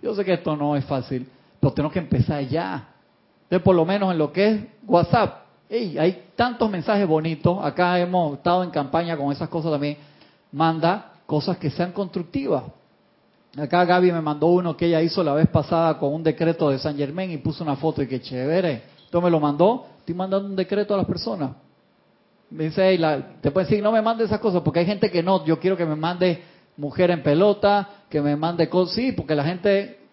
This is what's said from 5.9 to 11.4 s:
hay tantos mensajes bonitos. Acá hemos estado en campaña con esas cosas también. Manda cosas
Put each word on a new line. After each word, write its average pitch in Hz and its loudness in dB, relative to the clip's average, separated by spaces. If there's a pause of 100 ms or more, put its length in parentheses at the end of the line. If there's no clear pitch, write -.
hay 175 0 (100)
tantos 233 0
mensajes 202 0
bonitos. 160 0
Acá 180 0
hemos 175 0
estado 180 0
en 175 -6
campaña 165 -2
con 143 -2
esas 143 -6
cosas 165 -4
también. 147 -4 (560)
Manda 165 0 (120)
cosas 151 -2